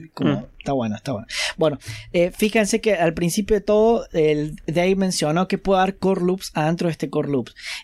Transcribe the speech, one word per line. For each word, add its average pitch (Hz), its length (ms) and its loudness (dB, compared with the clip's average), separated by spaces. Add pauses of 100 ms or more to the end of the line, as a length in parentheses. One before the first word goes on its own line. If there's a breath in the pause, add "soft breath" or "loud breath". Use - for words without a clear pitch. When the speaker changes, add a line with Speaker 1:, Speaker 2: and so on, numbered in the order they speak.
(140)
Speaker 1:
Como, 151 180 0
Speaker 2:
Mm. 123 140 -4 (140)
Speaker 1:
está - 120 -6
bueno, 113 240 -2
está 135 160 -8
bueno. 113 160 -8 (300 loud breath)
Bueno, 151 220 0 (340 loud breath)
eh, 175 180 2
fíjense 214 480 0
que 214 140 0
al 170 200 2
principio 175 440 0
de 190 40 -2
todo, 220 520 4
el 151 420 2 (100)
Dave 175 300 2
mencionó 180 540 0
que 196 80 0
puede 190 220 2
dar 190 180 0
core 190 240 0
loops 180 320 -2
adentro 170 340 0
de 160 60 0
este 151 160 -6
core 147 200 -2
loops. 127 240 -2 (300 loud breath)